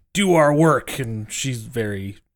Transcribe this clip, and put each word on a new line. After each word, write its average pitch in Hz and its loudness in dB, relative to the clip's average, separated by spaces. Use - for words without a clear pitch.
do 190 0
our 147 6
work, 151 2
and 113 -8
she's 123 -6
very 104 -6